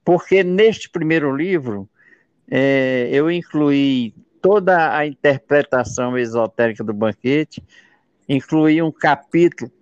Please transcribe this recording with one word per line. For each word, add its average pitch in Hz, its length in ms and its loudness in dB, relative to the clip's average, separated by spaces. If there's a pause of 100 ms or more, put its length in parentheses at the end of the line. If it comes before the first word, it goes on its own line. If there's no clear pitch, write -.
Porque 180 380 2
neste 190 460 0
primeiro 156 460 -2
livro, 135 540 -4 (600)
é, 131 640 0
eu 147 200 0
incluí 139 840 -2 (280)
toda 180 540 2
a 151 100 -2
interpretação 131 1120 -2
esotérica 113 680 -2
do 107 100 -6
banquete, 123 680 -4 (680)
incluí 156 520 0
um 160 100 -2
capítulo 160 800 0 (100)